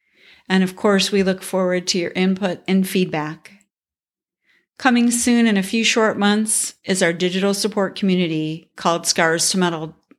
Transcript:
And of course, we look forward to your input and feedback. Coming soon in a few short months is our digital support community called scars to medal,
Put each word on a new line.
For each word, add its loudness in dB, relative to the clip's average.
And 4
of -4
course, 0
we 2
look -2
forward -2
to -2
your -4
input -2
and 2
feedback. -4
Coming 2
soon 2
in 4
a 0
few -2
short 2
months 0
is -2
our 2
digital 0
support -4
community -2
called -2
scars 0
to -2
medal, -2